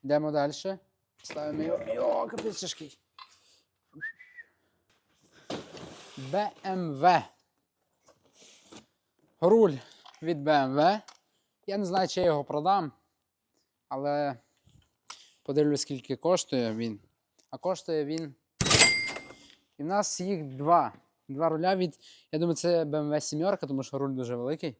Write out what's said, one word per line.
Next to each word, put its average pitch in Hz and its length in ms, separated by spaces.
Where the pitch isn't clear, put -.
Йдемо 147 280
далі. 147 220
Ставимо 302 400
його. 571 300
Йо, 587 340
капець - 340
тяжкий. 160 380
Б 147 320
М 185 280
В. 151 300
Руль 196 320
від 156 220
Б 143 40
М 135 280
В. 185 260
Я 196 100
не 208 80
знаю, 185 220
чи - 140
я 180 60
його 147 160
продам, 160 480
але... 143 480
Подивлюсь, 147 380
скільки 131 340
коштує 135 580
він. 110 260
А 139 80
коштує 165 480
він. 156 300
І 147 60
в - 20
нас 190 360
їх 180 220
два. 143 500
Два 147 220
руля 170 260
від... 180 240
я 156 80
думаю, 170 160
це 170 300
Б 147 100
М 147 160
В 151 100
сімерка, 165 460
тому 135 160
що 139 140
руль 139 180
дуже 123 200
великий. 131 440